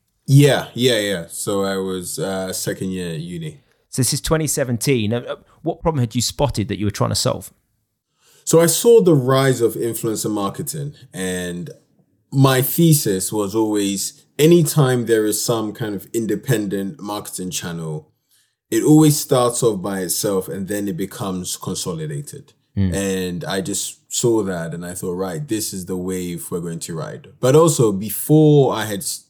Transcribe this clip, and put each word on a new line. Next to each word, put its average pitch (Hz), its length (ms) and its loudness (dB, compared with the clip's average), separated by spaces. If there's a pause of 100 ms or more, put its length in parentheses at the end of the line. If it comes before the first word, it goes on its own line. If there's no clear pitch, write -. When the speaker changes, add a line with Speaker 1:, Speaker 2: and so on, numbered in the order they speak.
(260)
Speaker 1:
Yeah, 143 480 6
yeah, 120 240 2
yeah. 101 300 -2
So 98 360 -4
I 98 120 -2
was, 92 420 -6
uh, 95 340 -6
second 95 380 -6
year 90 240 -6
at 78 60 -8
uni. 82 400 -10 (300)
Speaker 2:
So - 120 -4
this 120 100 0
is 143 80 -4
twenty 160 280 0
seventeen. 123 640 0
Uh, 120 80 -2
uh, 139 160 -10 (260)
what - 180 -6
problem 160 200 -2
had 120 140 -2
you 120 80 0
spotted 120 460 -2
that 98 100 -4
you 104 80 -2
were 101 40 -2
trying 113 200 -2
to 104 60 -2
solve? - 360 -4 (920)
Speaker 1:
So 165 160 6
I 170 60 4
saw 233 340 6
the 180 140 6
rise 131 460 2
of 113 140 0
influencer 110 560 -4
marketing, 95 640 -6 (180)
and 90 580 -8 (600)
my 135 300 4
thesis 147 680 2
was 104 220 -2
always, 104 680 -2 (140)
anytime 147 680 4
there 110 180 4
is 104 200 -2
some 107 280 -2
kind 104 220 -6
of 95 180 -10
independent 101 880 -2
marketing 101 500 -10
channel, 82 600 -8 (580)
it 110 120 2
always 151 380 8
starts 123 420 2
off 107 180 2
by 98 200 -4
itself 95 480 -2
and 95 180 -8
then 101 220 -4
it 92 80 -6
becomes 92 600 -8
consolidated. 80 960 -8 (240)
Speaker 2:
Mm. 95 180 0
Speaker 1:
And 92 500 -4
I 98 160 -4
just - 520 -8
saw 113 300 0
that 85 320 -6
and 87 100 -10
I 87 100 -12
thought, 92 180 -8
"Right, 87 340 -6
this 107 260 -4
is 92 140 -10
the 95 100 -6
wave 90 540 -8
we're 90 100 -6
going 82 200 -8
to 85 160 -10
ride." 53 320 -12 (100)
But 147 160 4
also 143 380 6
before 147 800 4
I 110 120 -2
had 107 180 -4 (260)